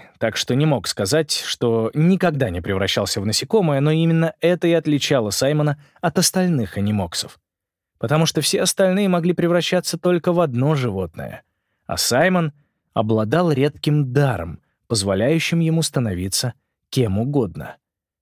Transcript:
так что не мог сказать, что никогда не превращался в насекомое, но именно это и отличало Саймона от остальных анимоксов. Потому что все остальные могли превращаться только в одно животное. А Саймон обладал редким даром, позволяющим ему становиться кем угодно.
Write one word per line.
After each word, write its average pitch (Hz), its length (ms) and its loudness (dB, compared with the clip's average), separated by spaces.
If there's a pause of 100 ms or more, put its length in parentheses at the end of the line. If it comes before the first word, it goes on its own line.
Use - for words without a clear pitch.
(200)
так 113 180 -2
что - 180 -2
не 143 100 2
мог 135 220 0
сказать, 139 580 -2
что 113 480 -2
никогда 156 560 2
не 87 120 -4
превращался 98 580 -2
в 98 60 -4
насекомое, 143 560 0
но 151 100 2
именно 165 480 2
это 175 280 2
и 170 40 4
отличало 143 600 0
Саймона 147 520 0 (160)
от - 180 0
остальных 175 600 0
анимоксов. 101 640 -4 (600)
Потому 151 260 2
что 156 140 -2
все - 220 -2
остальные 190 480 2
могли 175 240 0
превращаться 170 640 0
только 180 340 0
в 170 80 2
одно 143 360 2
животное. 95 680 -6 (440)
А - 100 -6
Саймон 165 560 2 (400)
обладал 113 580 2
редким 147 640 0
даром, 110 480 0 (260)
позволяющим 113 720 0
ему 160 220 2
становиться 104 720 -4 (360)
кем 104 300 0
угодно. 117 560 -4 (460)